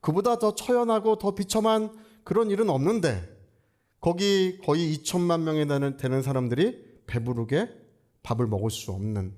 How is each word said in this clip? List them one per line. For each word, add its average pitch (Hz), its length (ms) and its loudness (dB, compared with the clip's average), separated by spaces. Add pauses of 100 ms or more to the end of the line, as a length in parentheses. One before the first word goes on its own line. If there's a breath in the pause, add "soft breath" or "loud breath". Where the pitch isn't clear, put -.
그보다 208 380 2
더 214 160 0
처연하고 220 640 2
더 196 160 -2
비참한 214 580 0 (320 loud breath)
그런 214 260 2
일은 202 180 2
없는데 143 720 0 (600)
거기 185 640 2
거의 156 280 0
이천만 170 520 0
명에 156 220 0
되는, 139 300 0
되는 131 260 -2
사람들이 135 840 -2
배부르게 120 640 -2 (540)
밥을 120 240 -2
먹을 107 240 -2
수 - 220 -10
없는 98 460 -6